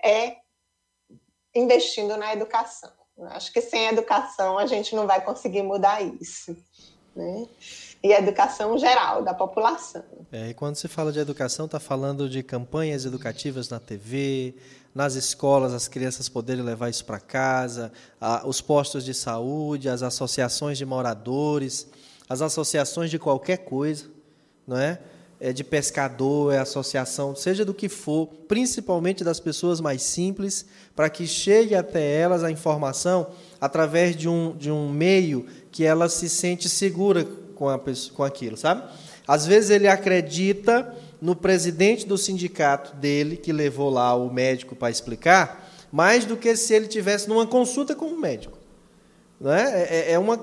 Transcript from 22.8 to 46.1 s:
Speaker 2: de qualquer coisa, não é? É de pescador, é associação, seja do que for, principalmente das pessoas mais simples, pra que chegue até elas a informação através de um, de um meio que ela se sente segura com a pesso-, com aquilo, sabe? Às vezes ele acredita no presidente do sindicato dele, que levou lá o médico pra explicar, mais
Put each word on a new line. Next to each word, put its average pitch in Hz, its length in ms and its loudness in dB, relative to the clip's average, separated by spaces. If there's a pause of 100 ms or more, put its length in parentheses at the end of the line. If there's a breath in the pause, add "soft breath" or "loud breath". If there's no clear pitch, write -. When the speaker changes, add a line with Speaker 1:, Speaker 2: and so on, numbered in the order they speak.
Speaker 2:
de 160 80 -2
qualquer 156 420 0
coisa, 147 480 -4 (600 soft breath)
não 127 100 -4
é? 160 220 -2 (380 loud breath)
É 127 140 -4
de 139 140 -6
pescador, 139 880 0
é 135 60 4
associação, 139 760 -4
seja 190 300 -2
do 196 80 -2
que 196 160 -6
for, 156 360 -2 (220)
principalmente 190 760 0
das 170 160 0
pessoas 170 440 -2
mais 139 200 -2
simples, 196 640 -4 (300 soft breath)
pra 151 140 2
que 160 180 -6
chegue 214 480 4
até 156 440 0
elas 175 220 2
a 165 80 0
informação 160 800 0 (320 loud breath)
através 160 560 2
de 156 140 -2
um, 165 260 0
de 147 160 -4
um 151 180 -2
meio 156 560 2 (280 loud breath)
que 165 100 0
ela 160 240 4
se 170 220 -2
sente 175 400 -2
segura 185 560 2 (280)
com 139 140 -2
a 131 100 2
pesso-, 131 360 -6
com 143 100 -2
aquilo, 127 320 -4
sabe? 170 340 0 (380 loud breath)
Às 151 180 4
vezes 208 260 8
ele 202 180 8
acredita 190 1080 2 (260 loud breath)
no 170 140 2
presidente 180 720 2
do 196 100 0
sindicato 170 800 0
dele, 147 400 0
que 170 160 -6
levou 143 380 0
lá 123 260 4
o 123 160 0
médico 127 420 0
pra 120 160 -2
explicar, 156 800 2 (220 loud breath)
mais 196 320 6